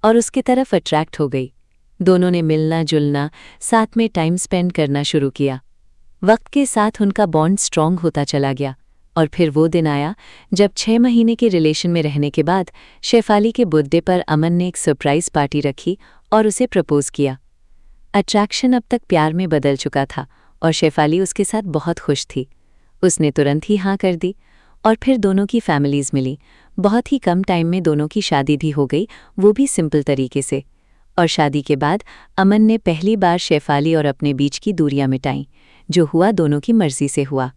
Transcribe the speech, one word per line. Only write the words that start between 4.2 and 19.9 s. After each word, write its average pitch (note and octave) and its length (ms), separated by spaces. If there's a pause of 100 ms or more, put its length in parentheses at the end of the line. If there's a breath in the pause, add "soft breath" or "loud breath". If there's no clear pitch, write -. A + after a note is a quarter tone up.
स्पेंड F3+ 340
करना C#3+ 320
शुरू C#3 260
किया। C3 300 (640)
वक्त A3 240
के C#4+ 180
साथ G#3+ 260 (100)
उनका G3+ 240
बॉन्ड D#3+ 340
स्ट्रॉन्ग E3 400
होता D3+ 240
चला C#3 300
गया C3+ 220 (420)
और D#3 100
फिर E3 220
वो D#3 180
दिन D#3+ 200
आया D3 280 (380 loud breath)
जब G3 240
छह A3+ 220
महीने A#3 360
के A#3 120
रिलेशन E3 420
में E3+ 120
रहने D3 280
के D3+ 140
बाद F3+ 280 (320 soft breath)
शेफाली A3 480
के A#3+ 140
बर्थडे D#3 340
पर F3+ 200
अमन D#3 340
ने F3+ 140
एक F3 100
सरप्राइज D3+ 520
पार्टी D3 320
रखी D3 360 (340 soft breath)
और G#3+ 160
उसे B3+ 180
प्रपोज D3 440
किया। C3+ 280 (760)
अट्रैक्शन G#3 600
अब A#3+ 160
तक A#3+ 200
प्यार D#3 240
में F3+ 160
बदल C#3+ 260
चुका C#3 300